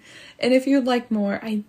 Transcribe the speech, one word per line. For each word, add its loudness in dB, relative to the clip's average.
And 2
if 2
you'd 2
like -2
more, -2
I -6